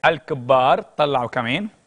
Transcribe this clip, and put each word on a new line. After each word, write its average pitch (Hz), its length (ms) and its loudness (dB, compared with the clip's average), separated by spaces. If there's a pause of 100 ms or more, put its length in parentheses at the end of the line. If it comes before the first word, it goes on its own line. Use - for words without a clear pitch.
الكبار، 135 760 2
طلعوا 135 480 -2
كمان، 131 400 -4 (180)